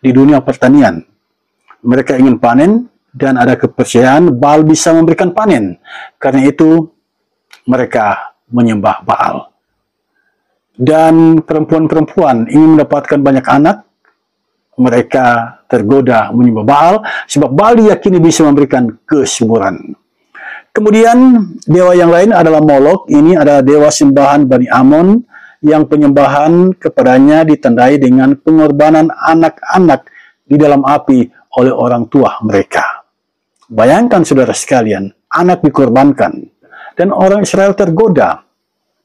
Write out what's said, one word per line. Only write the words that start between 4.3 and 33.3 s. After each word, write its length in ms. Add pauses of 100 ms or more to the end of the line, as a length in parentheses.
Baal 240
bisa 320
memberikan 400
panen. 420 (400)
Karena 320
itu 380 (800)
mereka 640 (160)
menyembah 560
Baal. 480 (1200)
Dan 640
perempuan-perempuan 1120
ingin 240
mendapatkan 440
banyak 280
anak, 360 (920)
mereka 880
tergoda 680
menyembah 320
Baal, 300 (300)
sebab 280
Baal 280
diyakini 400
bisa 240
memberikan 520 (120)
kesuburan. 880 (720)
Kemudian 720 (240)
dewa 320
yang 160
lain 160
adalah 320
Molok. 480
Ini 320
adalah 240
dewa 240
sembahan 560
Bani 240
Amon 480 (480)
yang 240
penyembahan 880
kepadanya 640
ditandai 560
dengan 400
pengorbanan 720
anak-anak 960 (400)
di 80
dalam 320
api 400 (320)
oleh 160
orang 400
tua 320
mereka. 640 (560)